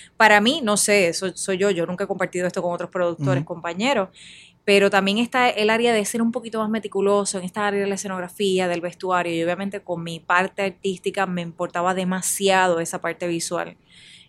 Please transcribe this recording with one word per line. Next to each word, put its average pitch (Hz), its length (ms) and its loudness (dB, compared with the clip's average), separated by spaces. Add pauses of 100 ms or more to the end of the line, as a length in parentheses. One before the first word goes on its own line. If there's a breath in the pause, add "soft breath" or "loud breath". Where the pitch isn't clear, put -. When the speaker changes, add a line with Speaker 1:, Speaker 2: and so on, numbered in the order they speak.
(180 loud breath)
Speaker 1:
para 214 240 8
mí, 262 220 0
no 208 140 2
sé, 196 360 4
soy, 185 220 -6
soy 190 220 -4
yo, 196 140 2
yo 170 140 0
nunca 180 200 -4
he - 20 -14
compartido 180 400 -4
esto 175 140 -4
con 175 120 -2
otros 175 160 -8
productores, 165 520 -2
Speaker 2:
Ujú. 160 60 -8
Speaker 1:
compañeros, 185 600 -2 (560 loud breath)
pero 202 240 6
también 196 300 2
está 247 300 2
el 214 200 0
área 233 240 2
de 214 120 2
ser 226 160 -4
un 233 100 2
poquito 226 280 -6
más 214 100 -2
meticuloso 202 720 0
en 175 60 -6
esta 208 220 -4
área 202 140 0
de 196 60 -2
la 196 80 -2
escenografía, 185 720 -2
del 175 140 -2
vestuario, 175 540 -2
y 165 80 0
obviamente 190 380 -4
con 170 220 -8
mi 165 160 -10
parte 185 440 2
artística 190 640 -4
me 180 160 -6
importaba 175 520 -2
demasiado 185 840 2
esa 170 220 -6
parte 170 260 -6
visual. 170 480 -6 (540 loud breath)